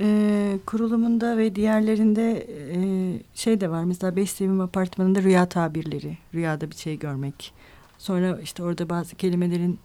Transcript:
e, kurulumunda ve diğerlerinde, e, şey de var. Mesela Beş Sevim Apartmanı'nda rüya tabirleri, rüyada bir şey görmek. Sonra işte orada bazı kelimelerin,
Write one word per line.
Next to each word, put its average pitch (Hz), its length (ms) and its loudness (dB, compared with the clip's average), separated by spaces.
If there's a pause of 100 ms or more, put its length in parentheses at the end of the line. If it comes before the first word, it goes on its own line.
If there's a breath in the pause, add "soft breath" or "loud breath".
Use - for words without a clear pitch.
e, 208 680 2
kurulumunda 233 720 2
ve 220 180 2
diğerlerinde, 214 880 2 (260)
e, 175 60 -2 (560)
şey 226 260 0
de 180 100 -2
var. 165 140 -2
Mesela 180 320 -2
Beş 190 140 0
Sevim 190 300 0
Apartmanı'nda 185 640 0
rüya 185 240 6
tabirleri, 156 720 -4 (160)
rüyada 160 360 -4
bir - 60 -18
şey 156 220 -8
görmek. 139 540 -8 (460 soft breath)
Sonra 185 440 0
işte 160 200 -10
orada 175 260 -4
bazı 170 280 -4
kelimelerin, 175 680 0